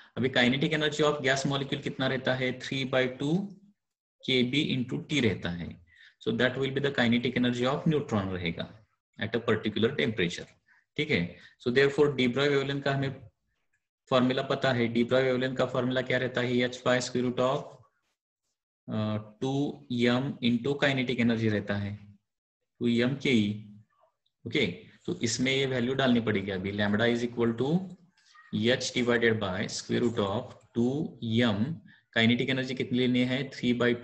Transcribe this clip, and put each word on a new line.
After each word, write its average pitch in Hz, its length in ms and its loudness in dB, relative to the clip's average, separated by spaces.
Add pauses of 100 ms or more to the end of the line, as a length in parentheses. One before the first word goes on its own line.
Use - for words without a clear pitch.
(180)
अभी 127 120 0
kinetic 139 440 2
energy 151 320 0
of 147 180 2
gas 135 240 0
molecule 139 360 -2
कितना 131 240 -4
रहता 127 260 0
है? 127 260 -2
थ्री 135 260 -6
बाई 131 220 2 (140)
टू 147 140 0 (880)
के 127 200 2
बी 131 180 0 (140)
into 127 240 -4 (120)
T 139 120 0
रहता 90 260 0
है। 85 180 -8 (540)
So 120 160 -2
that 123 220 2
will 135 180 -2
be 143 80 -4
the 139 140 0
kinetic 120 420 2
energy 123 300 0
of 156 160 -2
neutron 110 460 0
रहेगा 87 360 -6 (500)
at 107 160 -4
a 113 140 0
particular 110 480 0
temperature। 95 500 -2 (500)
ठीक 151 140 -2
है, 87 240 0 (260)
so 123 160 -2
therefore 139 300 6 (100)
de 131 100 4
Broglie 139 280 2
wavelength 139 280 -2
का 139 120 0
हमें 139 340 -6 (840)
फॉर्मूला 127 300 2 (120)
पता 135 200 0
है। 120 200 2
de 120 100 2
Broglie 131 280 2
wavelength 127 260 -2
का 131 80 2
फॉर्मूला 127 360 -2
क्या 127 160 0
रहता 123 240 -2
है? 123 140 0 (140)
H 123 180 -12
by 127 100 4 (120)
square 123 160 -2
root 123 240 -2
of, 143 120 -2 (1300)
अ, 107 300 -2 (240)
टू 139 500 -2
एम 123 420 2 (160)
into 113 340 0
kinetic 131 420 0
energy 113 260 2
रहता 101 260 -2
है, 101 160 -4 (840)
टू 123 80 0
एम 120 360 2
के 143 80 2
ई। 107 200 4 (920)
ओके, 120 200 0 (400)
तो 120 180 -4
इसमें 127 280 0
ये 135 140 0
वैल्यू 127 280 -2
डालनी 123 280 4
पड़ेगी 101 300 0
अभी, 95 260 -4
lambda 104 280 2 (100)
is 120 140 -2
equal 117 320 0
to 147 160 2 (800)
H 120 400 2
divided 117 440 2
by 98 280 -4
square - 340 -4
root 110 240 0
of 98 260 -4 (240)
two 120 160 2 (540)
M। 107 180 2 (500)
काइनेटिक 120 360 4
एनर्जी 131 260 -2
कितनी 123 240 -2
लेनी 123 200 2
है? 127 300 0
थ्री 123 240 -2
बाई 120 200 2 (100)